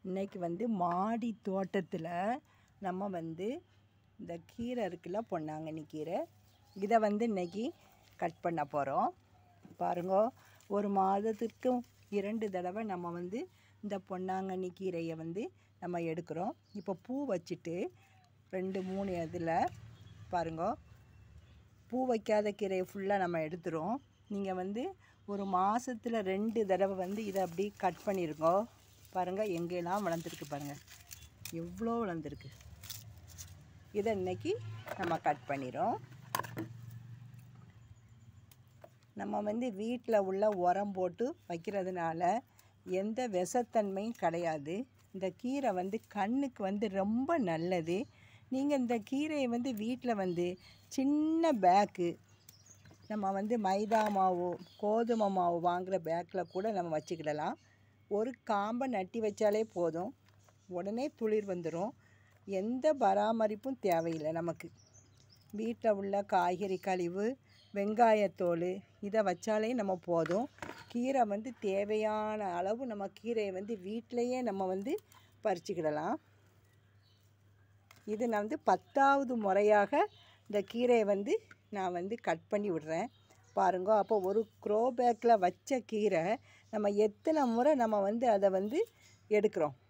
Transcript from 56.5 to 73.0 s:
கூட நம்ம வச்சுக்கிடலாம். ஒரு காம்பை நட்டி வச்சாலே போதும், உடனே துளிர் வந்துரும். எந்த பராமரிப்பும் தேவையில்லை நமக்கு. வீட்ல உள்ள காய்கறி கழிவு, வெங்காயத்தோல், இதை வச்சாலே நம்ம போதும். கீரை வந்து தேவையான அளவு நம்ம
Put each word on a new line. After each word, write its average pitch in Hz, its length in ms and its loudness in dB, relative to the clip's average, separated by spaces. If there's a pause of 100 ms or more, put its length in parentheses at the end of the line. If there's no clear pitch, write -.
கூட 190 200 -2
நம்ம 175 200 -2
வச்சுக்கிடலாம். 156 640 -2 (560)
ஒரு 220 200 0 (120)
காம்பை 226 460 -2
நட்டி 202 320 -2
வச்சாலே 214 480 2
போதும், 175 420 -2 (580)
உடனே 196 360 -4 (100)
துளிர் 214 320 0
வந்துரும். 175 440 -2 (560)
எந்த 214 460 -2
பராமரிப்பும் 220 880 2
தேவையில்லை 165 500 0
நமக்கு. 165 360 -4 (840)
வீட்ல 220 420 0
உள்ள 196 200 -4 (100)
காய்கறி 185 540 2
கழிவு, 185 460 -2 (480)
வெங்காயத்தோல், 202 960 4 (320)
இதை 208 220 0
வச்சாலே 214 500 0
நம்ம 202 280 0
போதும். 170 440 2 (440)
கீரை 254 360 2
வந்து 214 240 -4 (100)
தேவையான 214 800 0 (140)
அளவு 190 320 -2
நம்ம 208 280 -6